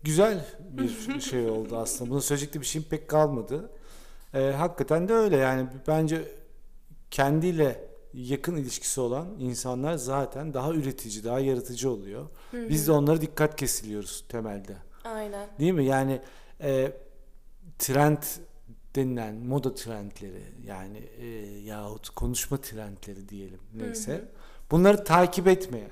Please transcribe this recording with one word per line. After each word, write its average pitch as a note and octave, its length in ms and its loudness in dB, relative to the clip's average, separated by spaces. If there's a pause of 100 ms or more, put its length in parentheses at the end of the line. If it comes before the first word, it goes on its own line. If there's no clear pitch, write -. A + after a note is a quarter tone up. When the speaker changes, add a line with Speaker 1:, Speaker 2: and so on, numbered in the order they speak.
Speaker 1:
güzel F3 420 4 (160)
bir A#3 600 -4
Speaker 2:
<laughs> - 0 -
Speaker 1:
şey A#2+ 300 0
oldu A2 260 -2
aslında. A#2 340 -4
Bunu C3+ 120 0
söyleyecek C#3+ 320 -2
de D3+ 60 -4
bir B2+ 60 -6
şeyim D#3 220 -4
pek D#3 200 -4
kalmadı. D3 640 2 (640)
Ee, C3+ 240 4
hakikaten E3+ 500 2
de A3 60 4
öyle G#3 220 6
yani. C3 300 4 (220)
Bence D#3 400 2 (800)
kendiyle D3+ 760 4 (300)
yakın C#3 420 -2
ilişkisi C3 440 -4
olan B2+ 280 0 (100)
insanlar B2+ 560 -2
zaten C#3 600 -2
daha C3+ 180 0
üretici, B2 520 -2
daha B2 160 2
yaratıcı B2+ 500 0
oluyor. G#2+ 360 -6 (240)
Speaker 2:
Hı A#3+ 180 -6
Speaker 1:
Biz D3+ 140 4
Speaker 2:
hı. D3 40 0
Speaker 1:
de D#3+ 60 8
onlara D3+ 280 6
dikkat D3+ 360 2
kesiliyoruz G#2+ 720 -4
temelde. G2+ 480 -6 (280)
Speaker 2:
Aynen. G#3 440 -8 (100)
Speaker 1:
Değil E3 140 4
mi? D#3 120 4
Yani, C3+ 360 4 (400)
e, C3+ 320 2 (840)
trend D3 440 6 (720)
denilen B2 400 0
moda B2+ 400 -2
trendleri G#2 680 -10 (240)
yani, G2 320 -10
e, - 280 -14 (340)
yahut G#2 500 -10
konuşma - 500 -2
trendleri G2+ 680 -12
diyelim, G2 320 -12 (120)
Speaker 2:
Hı A2 140 -10
Speaker 1:
neyse. A#2 280 -6
Speaker 2:
hı. G3 100 -8 (460)
Speaker 1:
Bunları G3+ 340 8
takip F3+ 440 6
etmeyen A#2+ 440 2